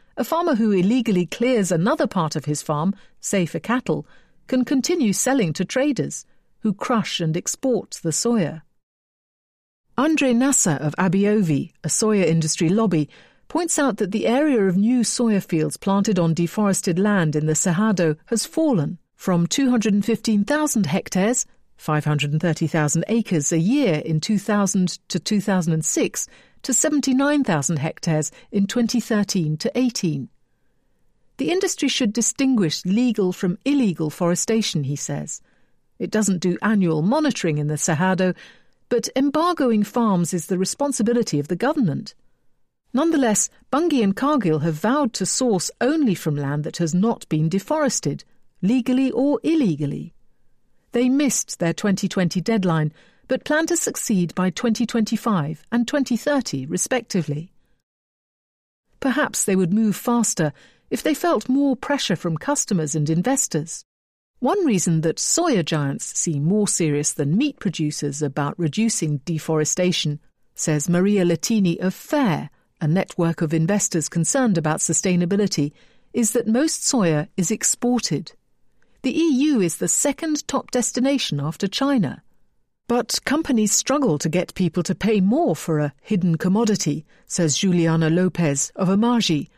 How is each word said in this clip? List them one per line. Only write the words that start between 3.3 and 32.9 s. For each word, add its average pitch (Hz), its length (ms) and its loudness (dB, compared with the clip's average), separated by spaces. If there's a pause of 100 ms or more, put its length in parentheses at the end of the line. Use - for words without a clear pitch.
for 160 140 -6
cattle, 165 480 -2 (400)
can 254 180 0
continue 269 480 0
selling 233 400 0
to 175 140 -4
traders, 214 580 -2 (360)
who 214 120 0
crush 208 480 -2
and 160 160 0
export - 640 -4
the 165 60 -4
soya. 160 540 -2 (1400)
Andre 277 340 2
Nasser 233 480 2
of 147 160 -2
Abiovi, 185 760 2 (120)
a 165 40 -4
soya 208 360 2
industry 160 460 2
lobby, 185 400 2 (380)
points 330 300 -2
out 269 200 0
that 196 140 -2
the 214 140 -2
area 254 380 2
of 185 140 2
new 240 220 2
soya 220 440 0
fields 156 320 -2
planted 196 420 0
on 165 140 2
deforested 180 640 0
land 185 380 2
in 151 80 0
the 156 80 0
Cerrado 175 640 0 (120)
has - 180 -2
fallen 185 500 0 (180)
from 170 320 0
two 269 220 0
hundred 220 240 2
and 202 140 2
fifteen 220 360 0
thousand 294 440 0
hectares, 196 580 0 (320)
five 151 280 -2
hundred 147 260 0
and 151 120 0
thirty 165 240 0
thousand 156 420 0
acres 190 440 -2
a 165 60 2
year 190 460 2
in 156 160 -2
two 208 180 -2
thousand 196 600 0 (100)
to - 100 -4
two 208 220 0
thousand 180 320 0
and 160 120 0
six, - 440 -2 (340)
to 269 120 0
seventy-nine 285 680 4
thousand 165 360 0
hectares 156 520 -2 (220)
in 202 140 2
twenty 233 340 0
thirteen 196 560 0
to - 180 -4
eighteen. 180 540 -2 (1080)
The 269 120 -2
industry 359 380 0
should 240 240 0
distinguish 233 720 0
legal 208 480 2